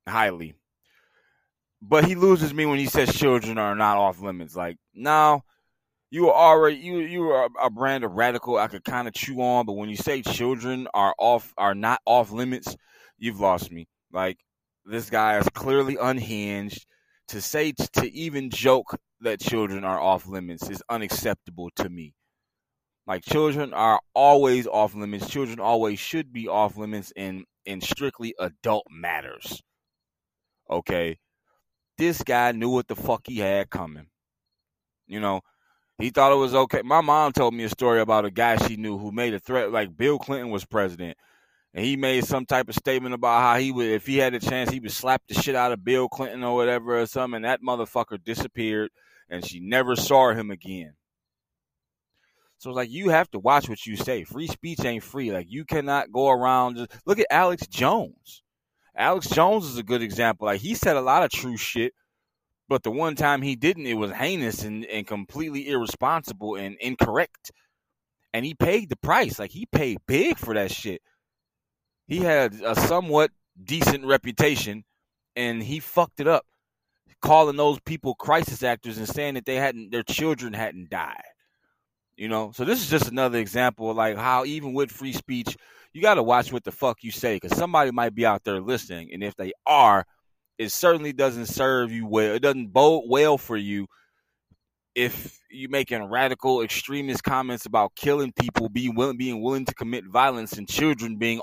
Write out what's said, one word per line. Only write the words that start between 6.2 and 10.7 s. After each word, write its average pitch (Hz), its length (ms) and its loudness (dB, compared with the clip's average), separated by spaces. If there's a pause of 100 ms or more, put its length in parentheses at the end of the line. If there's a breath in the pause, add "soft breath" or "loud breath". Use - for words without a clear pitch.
are - 40 6
already, 156 440 8
you, 175 220 -6
you 170 300 -4
are 131 140 4 (160)
a, 127 60 2
a 123 40 2
brand 131 320 -2
of 107 100 -4
radical 120 440 0
I 107 120 2
could 98 160 -14
kinda 123 280 -6
chew 131 280 -8
on, 123 260 2
but 104 80 -6
when 104 160 -8
you 104 60 -8
say 135 260 -4
children 123 720 -4